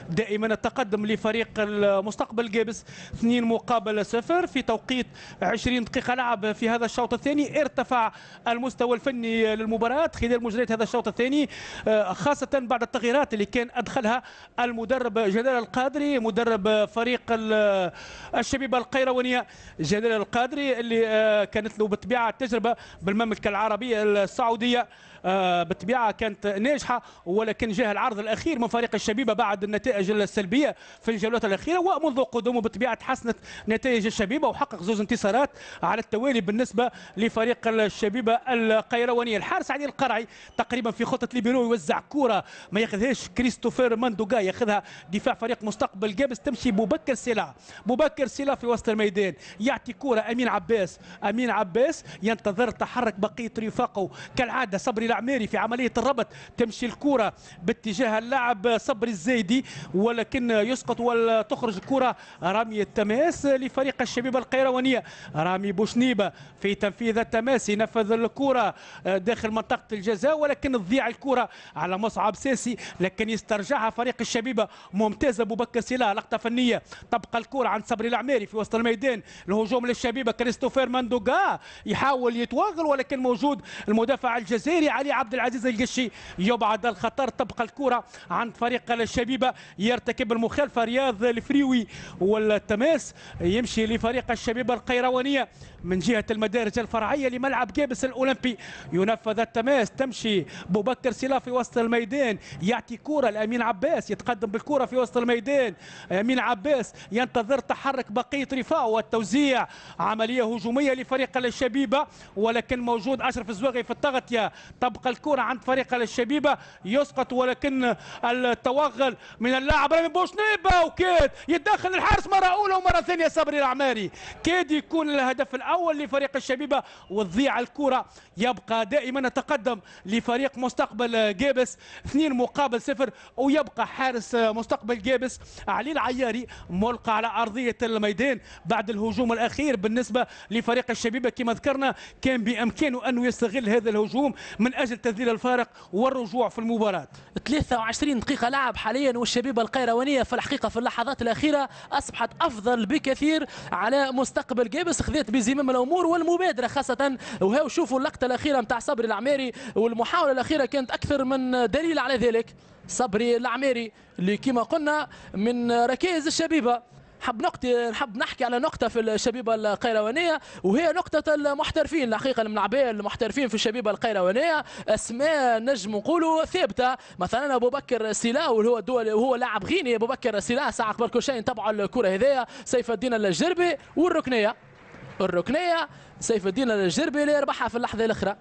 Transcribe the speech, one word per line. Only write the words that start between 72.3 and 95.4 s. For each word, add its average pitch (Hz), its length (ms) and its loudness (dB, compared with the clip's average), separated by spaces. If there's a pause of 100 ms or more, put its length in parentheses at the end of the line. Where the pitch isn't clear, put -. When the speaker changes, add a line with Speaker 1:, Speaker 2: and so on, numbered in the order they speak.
Speaker 1:
ساسي، 247 400 -2 (240)
لكن 202 300 -2
يسترجعها 220 600 -2
فريق 247 300 -2
الشبيبة. 226 480 -2 (240)
ممتازة 214 500 2
أبو 220 120 -2
بكر 233 260 -2
سلا، 240 340 0
لقطة 226 220 -4
فنية، 233 460 0 (280)
تبقى 233 280 -2
الكرة 233 300 -2
عند 208 160 -2
صبري 233 240 -2
العميري 233 380 0
في 214 100 -8
وسط 208 180 -4
الميدان، 226 480 0 (260)
الهجوم 220 380 2
للشبيبة، 240 460 0
كريستوفر 247 560 0
ماندوغا 247 720 0 (280)
يحاول 240 500 0
يتوغل 311 500 0
ولكن 277 320 0
موجود 254 440 0 (260)
المدافع 233 480 2
الجزائري 247 520 2
علي 269 240 0
عبد 240 220 -2
العزيز 240 320 -2
القشي، 247 440 0 (280)
يبعد 220 480 2
الخطر، 233 420 -2
تبقى 233 360 -4
الكرة 247 400 -2 (260)
عند 214 260 -4
فريق 240 360 -2
الشبيبة 240 600 0 (260)
يرتكب 233 540 0
المخالفة 233 520 0
رياض 240 400 0
الفريوي، 254 640 2 (340)
والتماس 214 920 2 (260)
يمشي 220 460 2
لفريق 233 440 0
الشبيبة 233 440 0
القيروانية 254 760 0 (360)